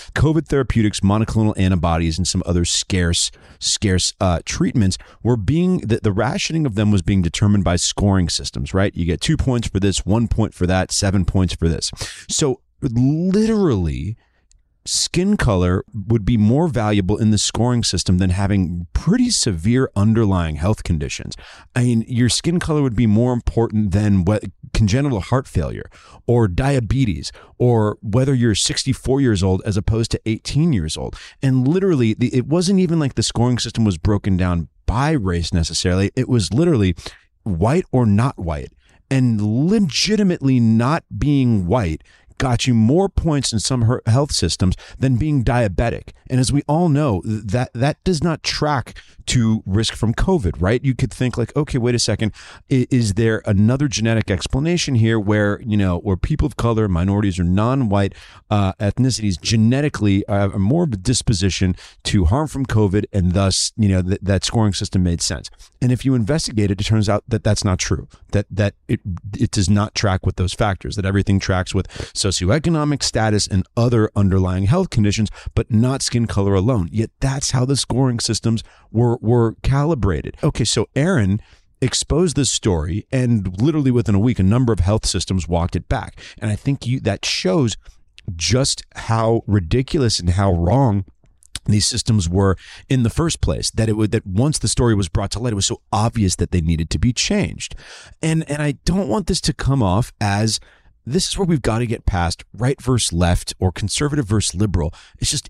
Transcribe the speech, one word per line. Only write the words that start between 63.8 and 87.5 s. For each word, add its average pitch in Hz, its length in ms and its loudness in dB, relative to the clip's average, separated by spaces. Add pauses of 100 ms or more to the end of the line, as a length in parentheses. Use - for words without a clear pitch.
know, 95 120 4
th-, 92 220 -2
that 92 220 0
scoring 107 280 0
system 95 300 -2
made 85 180 0
sense?" 64 300 -6 (320)
And 123 100 2
if 123 140 -2
you 135 80 2
investigate 110 560 0
it, 98 100 -2
it 101 40 -2
turns 104 240 2
out 104 200 0
that - 160 -2
that's 104 200 0
not 92 140 0
true, - 300 -4 (240)
that, 104 180 -2
that 101 240 -2 (140)
it, 120 120 -2 (380)
it 117 120 0
does 95 180 0
not 104 260 0
track 95 300 -2
with 92 120 -2
those 92 180 -2
factors, 98 420 -4
that 98 80 -4
everything 98 340 2
tracks 92 360 -2
with 95 120 -2 (280)
socioeconomic 147 880 0
status 107 440 0
and 95 180 0 (120)
other 117 400 2
underlying 95 480 2
health 165 240 2
conditions, 104 420 0 (240)
but - 160 -2
not 127 300 2
skin 117 260 -2
color 101 280 0
alone. 95 360 0
Yet 110 200 -4 (100)
that's 135 320 -2
how 127 120 0
the 135 120 0
scoring 120 420 0
systems 113 460 -2 (260)
were, 117 280 2
were 117 440 2
calibrated. 131 800 0
Okay, 147 220 -2
so - 320 -2
Aaron 131 440 2 (400)
exposed 143 540 0
this 143 160 0
story, 85 600 -2
and 113 500 0
literally 147 300 2
within 113 240 2
a - 20 4
week, 110 220 2
a - 20 4
number 117 300 4
of 98 80 0
health 101 260 2
systems 92 400 -2
walked 85 300 -2
it 82 120 -6
back. - 320 -6 (180)
And 107 120 -4
I 104 60 -2
think 135 320 -4
you, 123 120 -2
that - 240 -4
shows 160 520 0 (580)